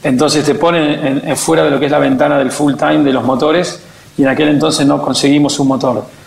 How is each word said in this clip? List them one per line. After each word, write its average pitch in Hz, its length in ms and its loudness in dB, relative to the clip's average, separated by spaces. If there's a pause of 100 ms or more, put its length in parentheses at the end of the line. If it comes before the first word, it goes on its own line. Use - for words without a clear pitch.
entonces 143 420 0
te 139 120 2
ponen 160 500 0
en, 139 220 -4
en 135 80 -2
fuera 160 260 0
de 156 80 2
lo 135 80 0
que 143 80 0
es 139 60 0
la 147 80 2
ventana 143 360 0
del 135 140 0
full 147 240 0
time 151 300 0
de 139 80 2
los 123 120 -2
motores, 151 560 0 (380)
y 143 40 2
en 135 60 4
aquel 143 200 0
entonces 151 360 0
no 143 160 2
conseguimos 143 600 0
un 135 80 2
motor. 127 360 -2 (220)